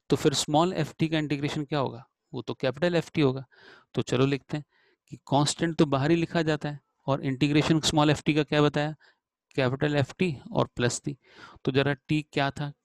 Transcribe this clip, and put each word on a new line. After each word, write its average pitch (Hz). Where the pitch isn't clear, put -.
तो 143
फिर 147
स्मॉल 156
एफ़ -
टी 160
का 160
इंटीग्रेशन 147
क्या 151
होगा? 123
वो 123
तो 143
कैपिटल 147
एफ़ 160
टी 165
होगा। 135
तो 123
चलो 127
लिखते 139
हैं 147
कि -
कांस्टेंट 151
तो 170
बाहर 139
ही 170
लिखा 165
जाता 156
है 147
और 139
इंटीग्रेशन 147
स्मॉल 151
एफ़ -
टी 151
का 151
क्या 151
बताया? 147
कैपिटल 135
एफ़ 139
टी 170
और 127
प्लस 120
t। 143
तो 143
ज़रा 139
t 151
क्या 139
था, 143